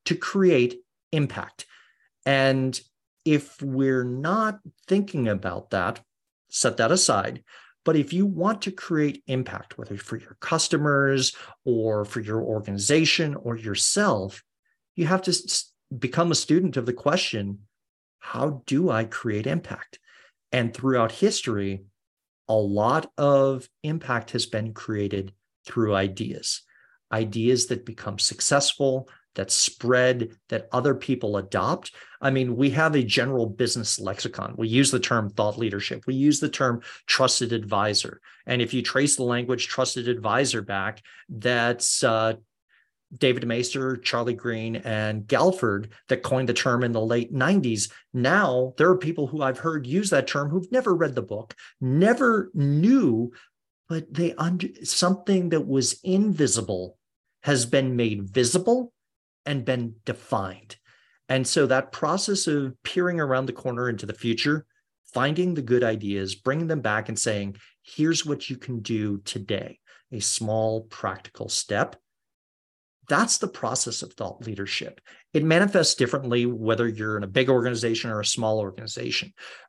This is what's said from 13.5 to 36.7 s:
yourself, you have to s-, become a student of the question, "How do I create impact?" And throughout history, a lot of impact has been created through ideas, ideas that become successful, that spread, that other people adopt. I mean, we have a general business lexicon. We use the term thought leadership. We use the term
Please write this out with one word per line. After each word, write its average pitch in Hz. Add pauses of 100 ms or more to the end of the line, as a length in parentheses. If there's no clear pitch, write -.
yourself, 110 (540)
you 170
have 185
to 185
s-, - (240)
become 165
a 147
student 165
of 117
the 123
question, 107 (580)
"How 135
do 160
I 113
create 110
impact?" - (540)
And 117
throughout 123
history, 101 (640)
a 110
lot 107
of 139 (140)
impact 151
has 117
been 110
created 101 (340)
through 107
ideas, - (460)
ideas 113
that -
become 101
successful, 135 (280)
that 95
spread, 123 (140)
that 113
other 127
people 123
adopt. 101 (240)
I 135
mean, 127
we 139
have 156
a 131
general 120
business 113
lexicon. -
We 113
use 131
the 123
term 110
thought 104
leadership. 110
We 131
use 143
the 151
term 120 (260)